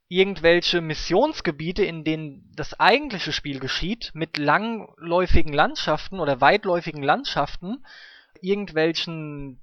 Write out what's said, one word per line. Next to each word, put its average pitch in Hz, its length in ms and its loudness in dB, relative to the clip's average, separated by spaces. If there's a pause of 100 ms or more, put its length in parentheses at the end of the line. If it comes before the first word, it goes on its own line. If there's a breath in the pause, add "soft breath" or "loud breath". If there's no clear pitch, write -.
irgendwelche 175 720 2
Missionsgebiete, 165 1040 -2
in 165 200 -4
denen 156 520 -6
das - 220 -8
eigentliche 208 540 2
Spiel 135 280 -6
geschieht, 160 540 -6
mit 160 220 -6
langläufigen 170 1200 2
Landschaften 170 640 0
oder 139 200 0
weitläufigen 170 640 2
Landschaften, 175 800 -2 (540 loud breath)
irgendwelchen 160 1200 -4